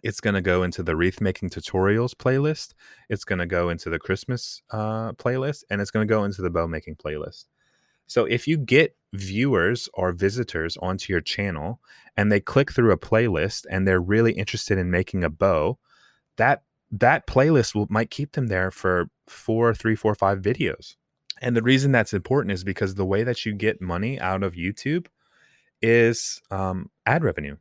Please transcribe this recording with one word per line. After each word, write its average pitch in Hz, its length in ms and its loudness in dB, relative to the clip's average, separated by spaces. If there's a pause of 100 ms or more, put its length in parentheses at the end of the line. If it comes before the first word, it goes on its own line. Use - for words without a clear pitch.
It's - 180 -6
gonna 101 220 0
go 90 220 2
into 90 180 -4
the 82 140 0
wreath 87 240 0
making 95 300 -2
tutorials 101 640 0
playlist. 139 580 -2 (380)
It's 104 120 -4
gonna 90 240 -2
go 87 220 0
into 82 220 -4
the 82 100 -2
Christmas, - 600 -6 (120)
uh, 110 400 -4
playlist, 131 580 -4
and 101 100 -2
it's 101 120 -4
gonna 110 120 0
go 107 200 2
into 98 180 -4
the 90 80 0
bow 82 160 0
making 78 300 -8
playlist. 76 480 -8 (640)
So 117 160 2
if 117 240 -2
you 160 100 2
get 139 380 2 (160)
viewers 101 840 0
or 92 160 0
visitors 90 720 -2
onto 92 300 -4
your 85 80 2
channel 92 600 -6 (360)
and 104 140 4
they 101 100 4
click - 320 0
through 117 180 4
a 87 80 4
playlist 104 720 0
and 95 160 0
they're 92 140 6
really 110 320 4
interested 104 460 -2
in 90 120 -2
making 90 320 0
a 82 80 0
bow, 87 480 2 (580)
that, 135 280 2 (260)
that 123 380 2
playlist 139 460 4
will, 104 140 0
might 110 220 0
keep 143 220 -8
them 131 160 -4
there 92 240 0
for 90 380 0 (180)
four, 113 460 0
three, 113 200 0
four, 107 220 0
five 98 240 0
videos. 101 560 -4 (440)
And 120 160 0
the 113 60 2
reason 131 300 4
that's 117 200 2
important 104 400 -2
is 90 120 -6
because 95 320 -4
the 98 100 0
way 98 160 0
that 120 240 -4
you 107 80 -4
get 104 260 -2
money 92 380 -4
out 95 240 -2
of 92 120 -4
YouTube 104 520 -4 (760)
is, 117 600 2 (100)
um, 95 400 -4 (160)
ad 151 160 2
revenue. 78 380 -4